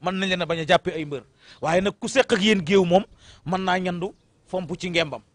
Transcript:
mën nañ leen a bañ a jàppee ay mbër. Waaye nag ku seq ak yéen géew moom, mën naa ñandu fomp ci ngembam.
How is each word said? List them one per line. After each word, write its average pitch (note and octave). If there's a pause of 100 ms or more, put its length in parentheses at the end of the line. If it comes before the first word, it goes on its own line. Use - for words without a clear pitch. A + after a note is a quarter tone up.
mën F3
nañ F#3+
leen F3+
a E3+
bañ E3
a D#3
jàppee F3
ay D#3+
mbër. C#3+ (380)
Waaye E3
nag G3
ku A#3
seq -
ak A3+
yéen G#3
géew F#3+
moom, F3+ (420)
mën F3+
naa F#3
ñandu F3+ (340)
fomp F#3
ci E3+
ngembam. D#3+ (140)